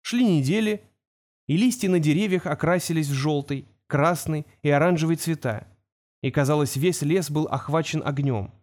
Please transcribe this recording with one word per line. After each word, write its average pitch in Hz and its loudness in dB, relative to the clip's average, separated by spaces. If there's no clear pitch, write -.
Шли 240 0
недели, 202 2
и 147 0
листья 220 2
на 180 4
деревьях 175 2
окрасились 160 -2
в 143 -2
желтый, 139 -4
красный 156 0
и 147 0
оранжевый 160 4
цвета, 147 -6
и, 131 -2
казалось, 143 0
весь 165 0
лес 151 0
был 151 -2
охвачен 156 -2
огнем. 135 -2